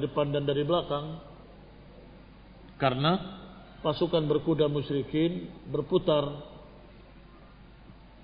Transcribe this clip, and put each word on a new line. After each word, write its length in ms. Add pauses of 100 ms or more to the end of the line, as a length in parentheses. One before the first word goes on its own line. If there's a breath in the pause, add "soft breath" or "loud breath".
depan 260
dan 140
dari 240
belakang 560 (1500)
karena 640 (400)
pasukan 480
berkuda 400
musyrikin 800 (240)
berputar. 560 (2000)